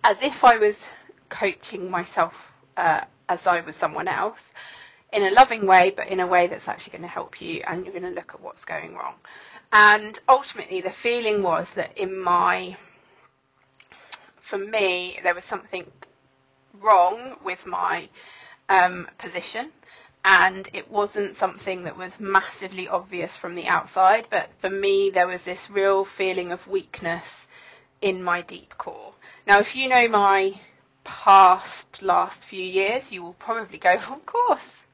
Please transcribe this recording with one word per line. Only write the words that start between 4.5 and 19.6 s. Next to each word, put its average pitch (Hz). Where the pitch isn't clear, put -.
in 208
a 190
loving 226
way, 185
but -
in 185
a 180
way 180
that's -
actually -
gonna 170
help -
you, 170
and 175
you're 190
gonna 180
look 175
at -
what's -
going -
wrong. -
And 214
ultimately, 254
the 185
feeling 220
was 175
that -
in 190
my, 180
for -
me, 190
there 175
was 180
something -
wrong 214
with 185
my, 180
um, 180
position, 226